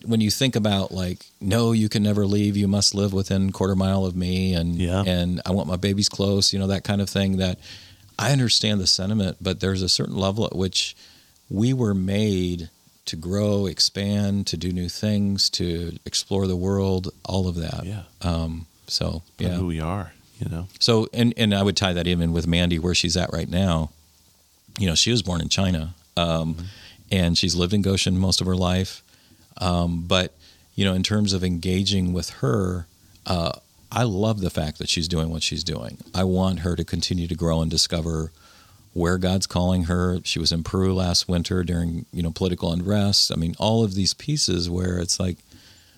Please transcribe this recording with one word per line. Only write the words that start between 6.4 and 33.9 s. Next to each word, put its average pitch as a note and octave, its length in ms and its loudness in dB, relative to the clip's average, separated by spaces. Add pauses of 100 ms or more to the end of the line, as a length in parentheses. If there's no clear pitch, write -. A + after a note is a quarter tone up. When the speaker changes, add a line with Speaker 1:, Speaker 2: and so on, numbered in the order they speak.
Speaker 1:
you G2 60 -2
know, F#2+ 80 0
that G2 160 -2
kind G2+ 180 0
of F#2+ 80 -2
thing, F#2+ 280 0
that F#2 220 0 (580)
I A2 140 0
understand A2 500 2
the F2+ 60 -4
sentiment, F#2+ 520 0
but F#2 200 -2
there's F#2+ 240 0
a F#2 60 0
certain - 260 -2
level G2 300 0
at - 100 -4
which F#2 400 -2 (560)
we A2 200 2
were A#2+ 220 2
made F#2 760 0 (360)
to - 100 -8
grow, G2+ 520 0
expand, G2+ 800 0
to F2 100 -4
do F2 140 -4
new F2 180 -4
things, G2+ 640 0
to E2+ 540 -4
explore G2 420 -2
the F#2 100 0
world, F#2+ 520 0 (160)
all F#2 220 0
of F2 100 -2
that. D#2+ 280 -6
Speaker 2:
Yeah. F#2+ 180 -10 (180)
Speaker 1:
Um, E2 440 -2 (220)
so, - 220 -2
Speaker 2:
Part E2 120 -6
of - 260 -8
Speaker 1:
yeah. F2+ 60 0
Speaker 2:
who F2+ 140 -2
we D#2+ 120 -4
are, F2 340 -6 (260)
you G2 100 -6
know? E2+ 180 -8 (120)
Speaker 1:
So, A2 340 4
and, A#2+ 240 2
and G#2+ 180 2
I G2 80 2
would G2 140 2
tie F#2+ 160 0
that F2 140 -2
even E2+ 260 2
with E2+ 120 0
Mandy, E2+ 320 2
where F2 160 0
she's F2 240 0
at F2 160 0
right E2 160 -4
now. E2+ 400 2 (880)
You G2+ 100 0
know, E2 80 2
she - 160 2
was A#2+ 120 2
born F2 180 0
in D#2+ 80 -4
China, F2 460 0 (220)
um, E2 380 0
Speaker 2:
Mm-hmm. E2+ 80 -8 (480)
Speaker 1:
and F2 260 4
she's E2+ 180 0
lived F2+ 180 0
in G#2 80 2
Goshen F#2+ 360 2
most F#2 240 2
of F#2 60 -2
her F#2 80 0
life. F#2 460 0 (580)
Um, F2 460 0
but, F#2 300 0 (400)
you G2+ 100 2
know, F#2 80 2
in F#2 100 0
terms G#2 300 2
of F#2 100 0
engaging F#2 720 0
with F2 160 -4 (120)
her, F#2 440 0 (400)
uh, E2+ 280 0 (380)